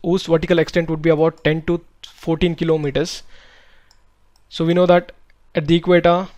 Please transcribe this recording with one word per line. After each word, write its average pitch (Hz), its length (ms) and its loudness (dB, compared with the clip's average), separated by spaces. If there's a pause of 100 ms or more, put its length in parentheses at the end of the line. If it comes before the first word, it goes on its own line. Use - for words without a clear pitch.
whose - 240 -2
vertical 165 320 0
extent 165 320 -2
would 156 140 -6
be 165 80 2
about 156 320 0
ten 160 180 0
to 170 180 -2 (240)
fourteen 165 520 -4
kilometers. 156 680 -4 (1300)
So 165 140 -6
we 165 80 0
know 180 140 2
that 175 240 2 (420)
at 156 140 -4
the 170 80 4
equator 175 520 2 (100)